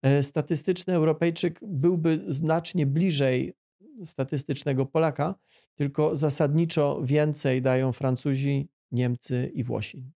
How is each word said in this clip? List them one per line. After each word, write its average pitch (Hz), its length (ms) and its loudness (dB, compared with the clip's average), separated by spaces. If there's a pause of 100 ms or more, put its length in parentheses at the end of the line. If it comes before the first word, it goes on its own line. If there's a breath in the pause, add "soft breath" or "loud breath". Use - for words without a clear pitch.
E, 139 220 4
statystyczny 170 680 -2
Europejczyk 165 720 0
byłby 165 600 2
znacznie 160 580 0
bliżej 139 680 2 (520)
statystycznego 135 800 -2
Polaka, 160 500 0 (400 soft breath)
tylko 151 400 0
zasadniczo 151 880 2
więcej 143 580 2
dają 127 300 2
Francuzi, 139 760 -2 (220)
Niemcy 123 640 -2
i 120 100 -4
Włosi. 120 400 -6 (140)